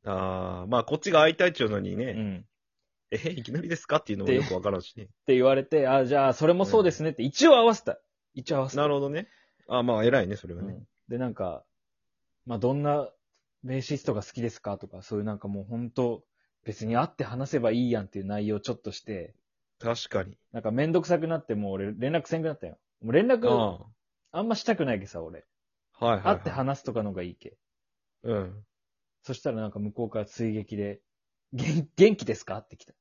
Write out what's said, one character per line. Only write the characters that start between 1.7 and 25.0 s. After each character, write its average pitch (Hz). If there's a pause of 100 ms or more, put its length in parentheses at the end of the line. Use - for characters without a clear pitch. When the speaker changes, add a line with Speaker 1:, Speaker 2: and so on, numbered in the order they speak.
Speaker 1:
に 101
ね。 120
Speaker 2:
う 110
ん。 101 (680)
Speaker 1:
「え、 160
い 143
き -
な 151
り 165
で 165
す -
か？」 151
っ -
て 107
い -
う 98
の 95
も 104
よ 95
く 95
わ 92
か 101
ら 95
ん 90
し -
ね。 107
Speaker 2:
っ - (180)
て 131
言 127
わ 135
れ 135
て、 139
「あ、 135
じ 135
ゃ 135
あ、 123
そ 156
れ 175
も 185
そ 214
う 202
で 170
す -
ね」 160
っ -
て 117
一 247
応 285
合 233
わ 220
せ -
た。 -
Speaker 1:
う -
ん。 - (360)
Speaker 2:
一 135
応 143
合 -
わ 135
せ 131
た。 143
Speaker 1:
な 147
る 143
ほ 139
ど 139
ね。 165 (400)
あ、 123
ま 117
あ、 110
偉 123
い 90
ね、 101
そ 90
れ 87
は 87
ね。 98
Speaker 2:
う -
ん。 - (200)
で、 120
な 127
ん 113
か、 87 (800)
「ま 123
あ、 104
ど 123
ん 147
な 147 (540)
ベ 127
ー 131
シ 143
ス -
ト 131
が 104
好 -
き 117
で 117
す -
か？」 101
と 98
か、 92
そ -
う -
い -
う -
な 104
ん 101
か 101
も 101
う -
ほ 113
ん 120
と、 120 (400)
別 110
に 117
会 135
っ -
て 139
話 120
せ 147
ば 117
い 120
い 120
や 110
ん 98
っ -
て -
い -
う 95
内 104
容 107
を -
ち -
ょ -
っ 107
と 101
し -
て。 95 (440)
Speaker 1:
確 117
か 98
に。 98 (140)
Speaker 2:
な 117
ん -
か 107
め 131
ん 165
ど 180
く -
さ 170
く 160
な 165
っ -
て、 110
も 104
う -
俺 98
連 123
絡 165
せ 165
ん 160
く 160
な 151
っ 151
た 87
よ。 80 (240)
も 110
う -
連 190
絡、 240
Speaker 1:
あ 110 (440)
あ。 160
Speaker 2:
あ -
ん 233
ま 226
し -
た 220
く 151
な 127
い 98
け 101